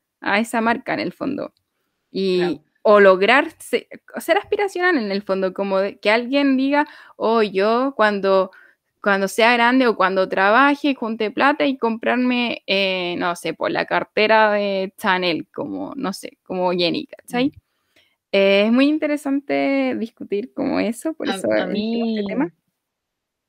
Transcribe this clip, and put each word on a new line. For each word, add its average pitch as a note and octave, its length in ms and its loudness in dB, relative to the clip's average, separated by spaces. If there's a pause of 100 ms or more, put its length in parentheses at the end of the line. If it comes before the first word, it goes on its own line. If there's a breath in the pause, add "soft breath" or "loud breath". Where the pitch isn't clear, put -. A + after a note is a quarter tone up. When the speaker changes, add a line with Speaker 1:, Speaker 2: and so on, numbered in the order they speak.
(220)
Speaker 1:
a G3 180 -2
esa A3+ 220 -4
marca A3+ 320 -2
en - 80 -4
el F3+ 120 -6
fondo. - 400 -8 (580)
Y, F#3+ 260 -2
Speaker 2:
Claro. F3 260 -2 (200)
Speaker 1:
o G#3 180 6
lograr G3+ 480 6 (100)
se-, - 300 -6 (300)
ser E4 180 0
aspiracional F#4 600 -2
en G#3 140 -2
el G3 120 -4
fondo, F#3+ 300 -2
como G3 260 -2
de, G3 200 -4
que G#3 120 0
alguien C4 460 2
diga, C#4+ 300 0 (300 loud breath)
"Oh, A3 260 2
yo A3+ 540 0
cuando, G3 540 2 (520 soft breath)
cuando G3 240 2
sea A3+ 260 2
grande B3 340 4
o G#3+ 100 2
cuando F#3+ 320 2
trabaje, C4 680 2
junte A3 360 -4
plata D4 340 2
y C4+ 120 -2
comprarme, A#3+ 920 -2
eh, F#3 500 -2
no F3+ 180 -2
sé, D#3+ 180 -8
por - 180 -4
la E3+ 140 0
cartera G#3+ 680 2
de G3+ 440 -2
Chanel", F3+ 560 -2
como, - 420 -8
no F#3 180 -6
sé, - 300 -16
como F3+ 300 -2
Jenny, E3+ 340 -2
¿cachai? - 400 -4
Speaker 2:
Mm. - 40 -4 (840)
Speaker 1:
Eh, G3 340 4
es A3+ 60 2
muy C4+ 140 4
interesante C#4 1120 -2
discutir G#3 560 -8
como - 260 -2
eso, A#3 340 -4
por - 160 -8
Speaker 2:
A, - 60 -2
Speaker 1:
eso F#3+ 160 -6
Speaker 2:
a - 160 0
Speaker 1:
elegimos A3+ 420 -4
este G#3+ 140 -4
Speaker 2:
mí - 40 -4
Speaker 1:
tema. C4+ 260 -4 (960)